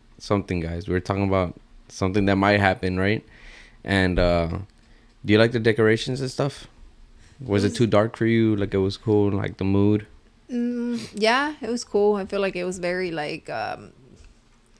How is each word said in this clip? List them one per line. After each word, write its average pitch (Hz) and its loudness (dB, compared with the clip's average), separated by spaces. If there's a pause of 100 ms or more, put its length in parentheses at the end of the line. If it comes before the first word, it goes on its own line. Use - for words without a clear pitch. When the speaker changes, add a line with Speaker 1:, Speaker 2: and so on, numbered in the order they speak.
(180)
Speaker 1:
something, 95 -2
guys. 85 -6
We're 90 0
talking 98 0
about 95 0 (320)
something 98 0
that 98 2
might 101 4
happen, 92 0
right? 101 -2 (580)
And, 92 2
uh, 87 2 (760)
do 101 4
you 107 8
like 117 4
the 120 -2
decorations 113 2
and 131 -4
stuff? - -6 (720)
Was 101 0
Speaker 2:
It 104 2
Speaker 1:
it - 2
Speaker 2:
was - -8
Speaker 1:
too 120 4
dark 104 2
for 117 0
you? 113 4
Like, 101 -4
it 98 0
was 98 -2
cool, 104 2
like, 101 -4
the 95 -4
mood? 101 2 (460)
Speaker 2:
Mm, 240 -4
yeah, 247 0
it 214 -8
was 233 -6
cool. 208 2
I 196 -4
feel 202 -4
like 190 -2
it 180 -6
was 185 -6
very, 180 -4
like, 156 -8
um, 107 -8 (880)